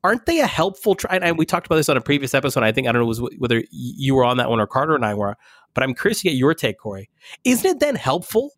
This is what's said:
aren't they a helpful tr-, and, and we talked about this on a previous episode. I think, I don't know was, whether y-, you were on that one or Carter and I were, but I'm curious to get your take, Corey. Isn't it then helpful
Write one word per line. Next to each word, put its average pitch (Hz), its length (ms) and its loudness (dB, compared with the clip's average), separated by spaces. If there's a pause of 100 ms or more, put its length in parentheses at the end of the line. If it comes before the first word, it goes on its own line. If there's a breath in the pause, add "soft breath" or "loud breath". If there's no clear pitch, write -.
aren't 220 220 0
they 330 140 0
a 247 80 2
helpful 190 480 0
tr-, - 140 -8
and, 185 140 0
and 170 140 0
we 160 80 2
talked 175 200 -2
about 165 120 0
this 156 120 2
on 139 80 2
a 120 40 0
previous 139 320 -2
episode. 135 300 0
I 110 80 4
think, 131 160 0
I 117 40 0
don't 120 100 2
know 117 60 2
was, 113 120 -4 (180)
whether 120 200 0
y-, 113 140 0
you 135 440 -2
were 127 80 6
on 123 140 2
that 123 120 0
one 113 100 2
or 104 80 0
Carter 151 280 0
and 127 100 -2
I 104 100 -2
were, 101 200 -2 (380 soft breath)
but 123 100 0
I'm 131 120 -2
curious 214 260 -2
to 185 80 0
get 143 60 -2
your 135 180 4
take, 120 260 -2
Corey. 98 300 -12 (340 loud breath)
Isn't 254 260 2
it 302 100 0
then 294 160 2
helpful 180 640 -2